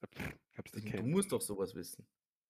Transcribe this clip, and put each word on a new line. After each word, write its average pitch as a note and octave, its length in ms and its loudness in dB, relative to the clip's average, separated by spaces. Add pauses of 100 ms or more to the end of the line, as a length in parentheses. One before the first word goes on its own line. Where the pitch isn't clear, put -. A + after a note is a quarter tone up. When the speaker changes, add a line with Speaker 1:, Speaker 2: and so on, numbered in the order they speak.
(160)
Speaker 1:
Pff, - 180 -4 (200)
ich - 60 -18
hab's - 160 -10
nicht A2 140 -4
Speaker 2:
Du - 20 -2
Speaker 1:
kennt. A2+ 180 0
Speaker 2:
musst G3 240 6
doch A#2+ 80 4
sowas F#2+ 340 0
wissen. - 320 -10 (420)